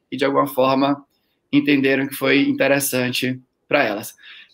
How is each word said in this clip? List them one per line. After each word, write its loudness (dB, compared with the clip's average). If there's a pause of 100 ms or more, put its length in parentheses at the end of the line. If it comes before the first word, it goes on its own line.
(120)
E -8
de -2
alguma 0
forma 0 (480)
entenderam 2
que -10
foi 2
interessante -2 (260)
pra 0
elas. -6 (400)